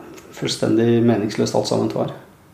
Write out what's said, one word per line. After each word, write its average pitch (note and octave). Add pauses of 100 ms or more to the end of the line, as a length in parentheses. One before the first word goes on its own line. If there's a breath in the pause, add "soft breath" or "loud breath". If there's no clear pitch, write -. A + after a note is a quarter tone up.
(380)
fullstendig A#2
meningsløst A2+
alt A#2
sammen A2+
var. - (400)